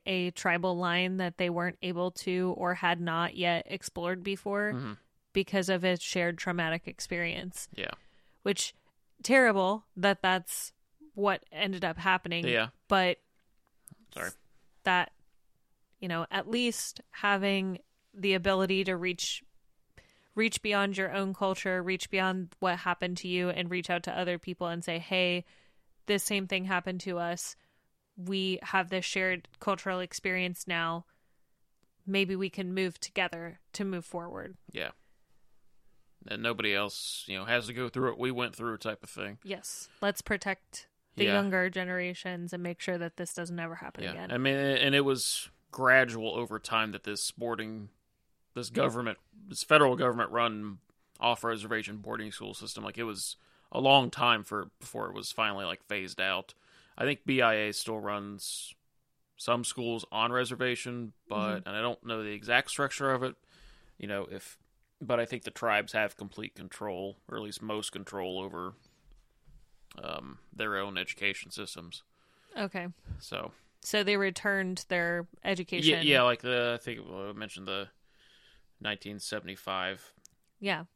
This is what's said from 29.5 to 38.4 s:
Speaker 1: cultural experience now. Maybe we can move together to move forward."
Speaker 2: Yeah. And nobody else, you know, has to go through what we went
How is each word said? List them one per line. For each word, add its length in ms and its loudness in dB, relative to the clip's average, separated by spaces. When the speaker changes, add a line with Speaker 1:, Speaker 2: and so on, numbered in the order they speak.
Speaker 1:
cultural 420 -2
experience 680 -4
now. 380 -2
Maybe 300 2
we 140 -2
can 240 -4
move 260 -2
together 580 -4
to 120 -4
move 200 -4
forward." 520 -10
Speaker 2:
Yeah. 200 -6
And 140 -4
nobody 320 2
else, 520 -2
you 120 -6
know, 60 -6
has 220 0
to 60 -8
go 160 -4
through 220 0
what 80 -6
we 120 0
went 260 -2